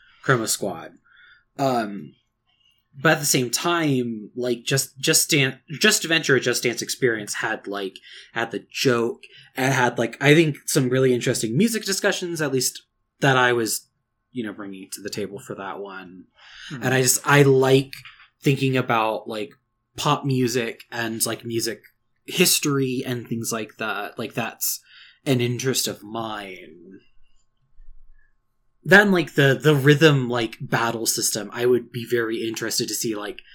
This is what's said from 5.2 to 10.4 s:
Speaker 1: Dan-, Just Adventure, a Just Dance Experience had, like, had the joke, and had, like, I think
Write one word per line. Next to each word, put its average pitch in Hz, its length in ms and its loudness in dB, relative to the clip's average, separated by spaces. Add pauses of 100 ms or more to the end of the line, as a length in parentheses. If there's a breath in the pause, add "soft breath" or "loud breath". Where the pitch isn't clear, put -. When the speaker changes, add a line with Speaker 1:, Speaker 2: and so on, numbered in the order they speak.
Speaker 1:
Dan-, 139 300 2 (180)
Just 208 240 2
Adventure, 160 320 2
a 120 60 4
Just 120 200 0
Dance 117 220 -2
Experience 110 520 -2
had, 110 320 -6
like, 98 280 -6 (380 loud breath)
had 117 180 -4
the 101 180 -8
joke, 117 540 0 (320 loud breath)
and 131 180 0
had, 123 240 0
like, 117 240 -4
I 143 140 6
think 156 220 4 (100)